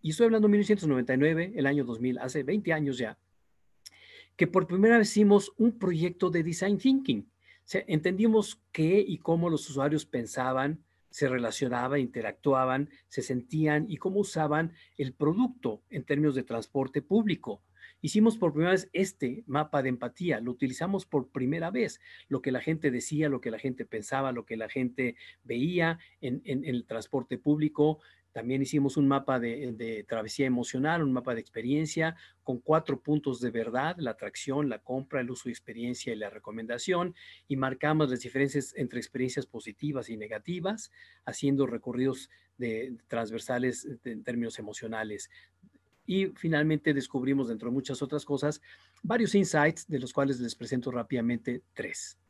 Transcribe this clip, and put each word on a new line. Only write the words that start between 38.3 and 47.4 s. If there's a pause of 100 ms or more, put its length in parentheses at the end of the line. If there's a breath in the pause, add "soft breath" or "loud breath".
entre
experiencias
positivas
y
negativas, (340 loud breath)
haciendo
recorridos (300 soft breath)
de, (100)
transversales
de,
en
términos
emocionales. (760 soft breath)
Y
finalmente
descubrimos,